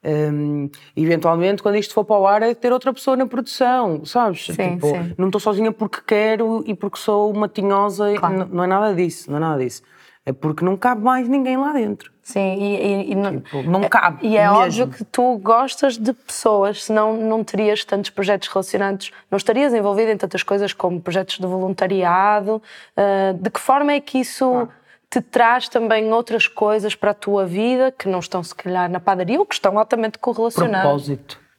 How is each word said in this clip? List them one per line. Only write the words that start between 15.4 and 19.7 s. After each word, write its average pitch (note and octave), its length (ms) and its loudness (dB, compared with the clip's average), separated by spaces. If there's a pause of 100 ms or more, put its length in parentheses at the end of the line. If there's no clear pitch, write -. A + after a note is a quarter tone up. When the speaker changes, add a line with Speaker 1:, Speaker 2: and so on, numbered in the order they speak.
Speaker 2:
gostas A#3 580 2
de A3+ 160 -2
pessoas, G#3 680 0
senão A3 340 0
não A3 260 -2
terias G#3 400 0
tantos G3+ 280 -4
projetos G3 360 -2
relacionados, G3 640 -4 (200)
não G3 60 0
estarias A#3+ 360 2